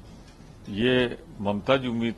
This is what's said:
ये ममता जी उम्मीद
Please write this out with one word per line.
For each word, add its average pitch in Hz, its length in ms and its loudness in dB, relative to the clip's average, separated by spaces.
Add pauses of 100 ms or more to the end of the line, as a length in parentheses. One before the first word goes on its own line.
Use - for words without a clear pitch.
(680)
ये 123 480 2 (240)
ममता 101 360 2
जी 127 100 -6
उम्मीद 117 300 -2